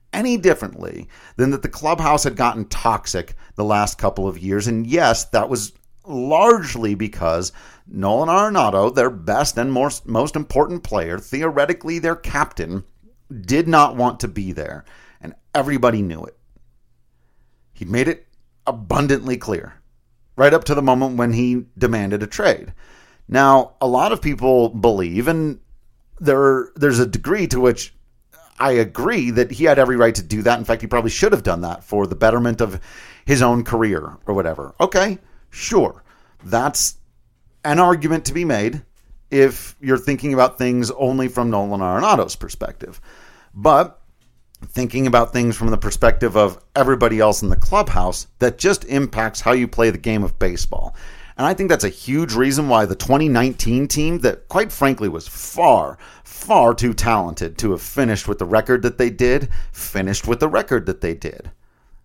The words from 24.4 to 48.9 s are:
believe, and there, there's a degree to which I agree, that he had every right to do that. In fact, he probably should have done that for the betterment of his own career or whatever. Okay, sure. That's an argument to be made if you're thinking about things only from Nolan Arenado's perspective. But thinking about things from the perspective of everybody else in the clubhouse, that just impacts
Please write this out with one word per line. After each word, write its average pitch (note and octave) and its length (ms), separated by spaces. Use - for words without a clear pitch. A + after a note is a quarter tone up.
believe, G#2 580
and D#3 320
there, C3+ 560
there's C#3+ 220
a B2 80
degree F3 420
to B2 120
which B2 340
I C3 120
agree, B2 600
that A#2 200
he C#3+ 140
had D3 120
every B2+ 180
right A#2 200
to F#2 80
do G#2+ 180
that. A#2 160
In A2+ 80
fact, A#2 160
he A2+ 60
probably A2+ 240
should G#3 200
have G3 120
done E2+ 180
that F2 220
for G2+ 240
the E2+ 80
betterment A#2 460
of F#2+ 200
his C3+ 180
own A#2+ 200
career G2+ 640
or G#2 80
whatever. D#2+ 460
Okay, F#3+ 400
sure. - 520
That's A#2 540
an D3+ 160
argument D#3+ 460
to - 80
be E3+ 120
made B2 380
if C3+ 500
you're C3 180
thinking C#3 360
about B2+ 240
things B2 340
only C3 360
from A#2+ 240
Nolan G2+ 300
Arenado's A2 540
perspective. - 640
But D3+ 480
thinking B2+ 400
about A#2+ 260
things A#2+ 240
from A2+ 140
the A2 80
perspective A2 580
of G2+ 260
everybody B2 440
else G#2+ 240
in G2 60
the F#2 60
clubhouse, - 720
that B2 180
just - 280
impacts A#2 540